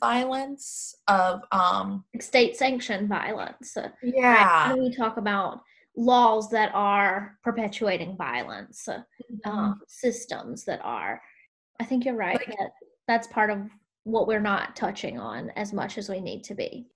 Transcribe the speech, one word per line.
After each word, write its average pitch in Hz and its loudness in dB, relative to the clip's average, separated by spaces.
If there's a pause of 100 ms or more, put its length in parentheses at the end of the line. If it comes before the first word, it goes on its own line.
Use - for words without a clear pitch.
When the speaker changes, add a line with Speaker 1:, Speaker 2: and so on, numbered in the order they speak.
Speaker 1:
violence 262 -2 (140)
of, 190 4 (120)
um, 196 2
Speaker 2:
Like, 233 -10
state-sanctioned 240 2
violence. - -6 (260)
Speaker 1:
Yeah. 247 2
Speaker 2:
Right? 226 10
How 180 6
do 262 2
we 254 0
talk 226 -2
about 202 -2 (340)
laws 233 6
that 220 2
are 202 2
perpetuating 202 -2
violence, 123 -8
Speaker 1:
Mm-hmm. 233 -12
Speaker 2:
um, 208 -2
systems - -6
that - -6
are? 101 -6 (580)
I 233 -6
think 247 0
you're 254 -2
right 208 0
Speaker 1:
Like - -6 (100)
Speaker 2:
that 196 -6 (360)
that's 233 2
part 214 2
of 202 -6 (360)
what 220 2
we're 214 2
not 208 0
touching 190 -4
on 110 -8
as 202 -8
much 202 -4
as 202 -8
we 190 -6
need - -10
to 202 -14
be. - -8